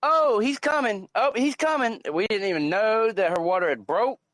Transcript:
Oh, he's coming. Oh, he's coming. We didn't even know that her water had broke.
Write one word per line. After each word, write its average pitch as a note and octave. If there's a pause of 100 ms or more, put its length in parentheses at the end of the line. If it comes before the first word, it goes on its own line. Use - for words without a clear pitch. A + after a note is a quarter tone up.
Oh, D4+
he's C4
coming. B3
Oh, C4
he's C4
coming. C#4 (100)
We F3
didn't G3+
even D3+
know A3
that F3+
her E3+
water F3+
had A#2
broke. A#3 (140)